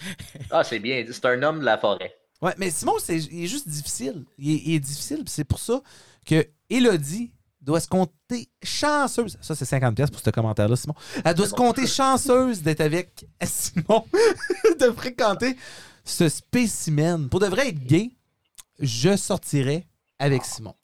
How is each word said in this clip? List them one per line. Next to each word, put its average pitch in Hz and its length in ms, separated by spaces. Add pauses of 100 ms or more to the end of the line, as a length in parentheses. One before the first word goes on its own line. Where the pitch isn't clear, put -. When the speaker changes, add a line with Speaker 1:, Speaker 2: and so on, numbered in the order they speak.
(200)
Speaker 1:
<laughs> - 300
Ah, 160 120
c'est 120 160
bien, 117 320
c'est - 140
un 127 180
homme 156 180
de 139 40
la 110 140
forêt. 92 360 (280)
Speaker 2:
Ouais, 175 160
mais 190 120
Simon, 254 300
c'est, 175 160
il 160 280
est - 20
juste 277 200
difficile. 196 600 (100)
Il 143 180
est, 117 120
il 165 80
est 156 60
difficile, 143 440
puis - 60
c'est 151 140
pour - 140
ça 247 220 (460)
que 156 200 (220)
Élodie 214 640 (300)
doit 151 180
se - 80
compter 185 640 (120)
chanceuse. 262 800
Ça, - 140
c'est 139 100
cinquante 127 320
piastres 139 180
pour - 80
ce - 80
commentaire-là, 110 460
Simon. - 180 (300)
Elle 170 100
doit 196 120
Speaker 1:
C'est 202 60
Speaker 2:
se - 40
Speaker 1:
bon. 240 120
Speaker 2:
compter 240 180
chanceuse 254 760
d'être 156 200
avec 165 500
<laughs> - 100
Simon, 196 640 (340)
<laughs> 359 420
de 247 120
fréquenter 247 640 (480)
ce - 240
spécimen. 160 1000
Pour 185 100
de 208 60
vrai 226 240
être 147 120
gay, 170 280 (680)
je 135 380
sortirais 147 680 (320)
avec 139 260
Simon. - 400